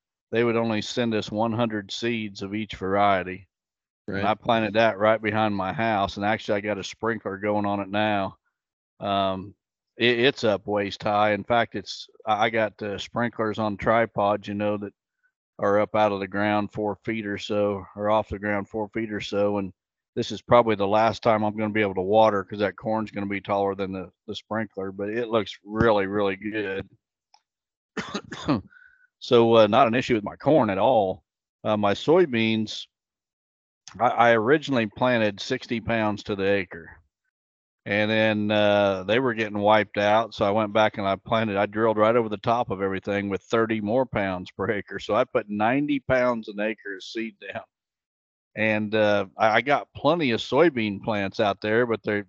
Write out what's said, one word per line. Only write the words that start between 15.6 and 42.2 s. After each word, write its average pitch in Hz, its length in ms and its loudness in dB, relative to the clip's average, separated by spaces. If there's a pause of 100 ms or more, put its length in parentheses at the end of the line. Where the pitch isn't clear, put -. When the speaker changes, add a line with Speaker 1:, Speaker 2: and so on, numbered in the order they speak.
Speaker 1:
up 104 160 -2
out 107 160 4
of 98 80 -4
the 98 80 -6
ground 104 440 0
four 104 340 -6
feet 113 220 -6
or 101 100 -6
so, 104 480 -2 (100)
or 104 140 -2
off 107 200 0
the 104 100 -8
ground 101 280 -4
four 107 220 -6
feet 113 220 -6
or 101 100 -6
so, 101 380 0
and 95 120 -6 (440)
this 120 160 -4
is 101 100 -8
probably 117 340 4
the 98 120 0
last 107 340 2
time 107 220 2
I'm 104 120 -2
gonna 110 160 -4
be 107 100 0
able 98 140 0
to 95 60 -2
water 104 420 4
'cause 101 160 -10
that 95 180 -2
corn's 110 340 -4
gonna 101 160 -6
be 98 140 -6
taller 101 340 0
than 95 160 -6
the, 92 180 -8 (180)
the 101 80 -10
sprinkler, 104 560 -6
but 101 180 -8
it 113 200 -4
looks 110 340 -2
really, 107 440 2
really 98 280 -2
good. 98 540 -6 (1600)
<clears throat> 123 160 0 (600)
So, 117 320 6
uh, 110 120 10
not 120 180 6
an 110 80 2
issue 127 220 0
with 104 80 -2
my 85 120 -8
corn 135 360 2
at 95 80 -2
all. 104 440 2 (400)
Uh, 107 140 0
my 104 160 2
soybeans, 113 920 0 (1120)
I, 113 80 4
I 117 240 4
originally 127 560 2
planted 110 520 0
sixty 127 400 -6
pounds 107 440 -2
to 107 120 -4
the 98 160 0
acre, 90 380 -4 (960)
and 107 240 0
then, 110 400 2
uh, 104 540 4
they 104 160 2
were 123 160 0
getting 104 240 -4
wiped 104 400 2
out. 104 340 2
So - 100 -2
I 101 60 2
went 107 240 0
back 107 240 2
and 101 100 -4
I 98 100 0
planted, 110 380 -2
I 104 120 2
drilled 107 300 0
right 107 180 4
over 113 140 2